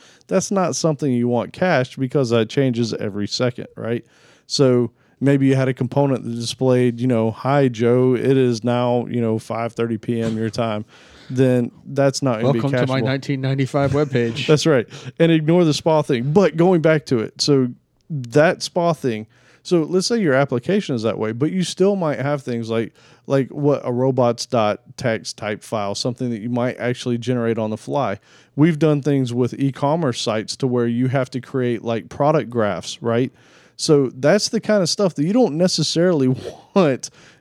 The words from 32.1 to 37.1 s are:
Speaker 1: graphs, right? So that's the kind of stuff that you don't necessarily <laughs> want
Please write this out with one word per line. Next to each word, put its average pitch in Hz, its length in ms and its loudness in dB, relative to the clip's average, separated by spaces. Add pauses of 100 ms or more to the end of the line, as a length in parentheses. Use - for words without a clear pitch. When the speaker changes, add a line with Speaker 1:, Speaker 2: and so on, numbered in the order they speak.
Speaker 1:
graphs, 101 500 -4
right? 120 320 0 (440)
So 143 320 4
that's 151 400 2
the 226 120 -4
kind 208 220 2
of 156 60 0
stuff 196 260 0
that 143 100 -2
you 185 80 0
don't 208 240 2
necessarily 165 680 2
<laughs> - 480 -6
want 147 340 2 (320)